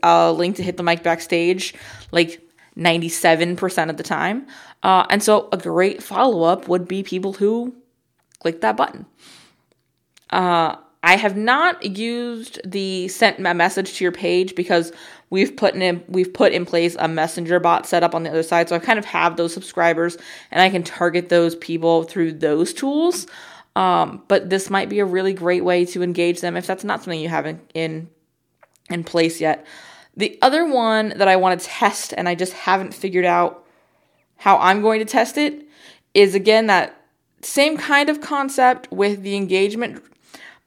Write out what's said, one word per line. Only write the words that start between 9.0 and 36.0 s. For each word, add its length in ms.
Uh, 460
I 120
have 200
not 600
used 680
the 440
sent 380
a 80
message 440
to 80
your 60
page 440
because 360
we've 260
put 200
in, 320
we've 260
put 200
in 120
place 320
a 100
messenger 520
bot 260
set 180
up 120
on 80
the 60
other 140
side. 260
So 60
I 40
kind 200
of 60
have 300
those 180
subscribers 640
and 100
I 80
can 140
target 460
those 260
people 480
through 300
those 400
tools. 540
Um, 520
but 220
this 200
might 200
be 100
a 60
really 280
great 300
way 220
to 180
engage 380
them 140
if 120
that's 160
not 200
something 160
you 100
have 160
in, 140
in, 360
in 140
place 380
yet. 240
The 240
other 240
one 500
that 140
I 80
wanna 200
test, 580
and 120
I 80
just 180
haven't 400
figured 320
out 400
how 220
I'm 240
going 180
to 60
test 320
it, 280